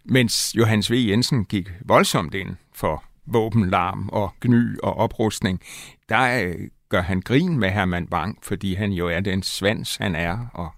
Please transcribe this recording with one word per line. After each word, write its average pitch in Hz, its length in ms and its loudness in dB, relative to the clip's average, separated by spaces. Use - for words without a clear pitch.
mens - 520 2
Johannes 107 340 4
V. 117 40 2
Jensen 113 360 2
gik 98 240 -4
voldsomt 110 500 2
ind 92 220 -8
for 80 300 -4
våbenlarm 98 840 0
og 101 180 0
gny 120 420 2
og - 140 0
oprustning, 107 640 0
der, 123 360 2
øh, 90 100 -4
gør 101 140 2
han 92 180 0
grin 156 380 2
med 95 120 2
Herman 90 360 0
Bang, 87 360 -4
fordi 95 320 -4
han 101 180 -2
jo 87 160 0
er 85 120 0
den 98 220 0
svans, - 540 -2
han 104 180 -2
er, 85 240 -2
og 85 240 -8